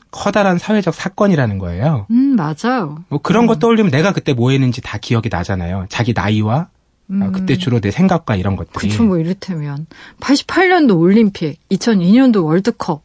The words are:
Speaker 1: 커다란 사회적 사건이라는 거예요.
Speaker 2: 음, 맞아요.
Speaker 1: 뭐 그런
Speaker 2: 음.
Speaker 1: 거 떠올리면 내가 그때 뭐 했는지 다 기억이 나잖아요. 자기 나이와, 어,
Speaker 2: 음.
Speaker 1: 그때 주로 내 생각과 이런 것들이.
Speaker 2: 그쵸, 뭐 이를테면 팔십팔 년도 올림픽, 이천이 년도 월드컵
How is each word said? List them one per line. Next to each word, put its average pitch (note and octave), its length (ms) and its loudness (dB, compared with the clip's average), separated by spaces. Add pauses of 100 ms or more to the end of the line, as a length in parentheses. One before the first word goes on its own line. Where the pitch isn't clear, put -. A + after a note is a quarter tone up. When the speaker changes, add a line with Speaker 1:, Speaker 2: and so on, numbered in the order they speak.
(120)
Speaker 1:
커다란 G3 460 0
사회적 G3 380 -2
사건이라는 D3+ 640 0
거예요. G2+ 520 -2
Speaker 2:
음, C4 240 2
맞아요. D#3 640 -4 (120)
Speaker 1:
뭐 C#3+ 120 -4
그런 A3 220 2
Speaker 2:
음. A#3 40 4
Speaker 1:
거 A3+ 120 2
떠올리면 A3+ 320 2
내가 D#3+ 200 2
그때 D3+ 220 -2
뭐 B2 180 0
했는지 C3 300 0
다 - 160 -10
기억이 A#2 320 -2
나잖아요. F2+ 600 -4
자기 A#2 260 -2
나이와, G#2+ 460 0
어, F3+ 60 -8 (440)
Speaker 2:
음. G3 200 -2
Speaker 1:
그때 F#3+ 260 -2
주로 C3 220 0
내 G2+ 120 -2
생각과 D#3+ 440 0
이런 G2 200 -2
것들이. F2 340 -6
Speaker 2:
그쵸, G#2+ 140 0
뭐 F#3+ 140 2
이를테면 D#3+ 720 -6 (320)
팔십팔 E4 500 0
년도 D4+ 280 4
올림픽, F#3 600 2 (100)
이천이 F#3+ 420 2
년도 A#3 340 6
월드컵 E3+ 600 -2